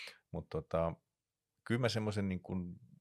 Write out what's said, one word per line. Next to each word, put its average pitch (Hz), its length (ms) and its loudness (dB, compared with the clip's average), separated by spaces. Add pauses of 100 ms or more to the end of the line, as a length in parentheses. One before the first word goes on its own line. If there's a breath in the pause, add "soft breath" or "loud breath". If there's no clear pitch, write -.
(300 loud breath)
Mut 82 180 -6
tota, 82 460 0 (720)
kyllä 117 160 2
mä 123 80 4
semmoisen 107 400 0
niin 90 120 0
kun 90 360 -4 (240)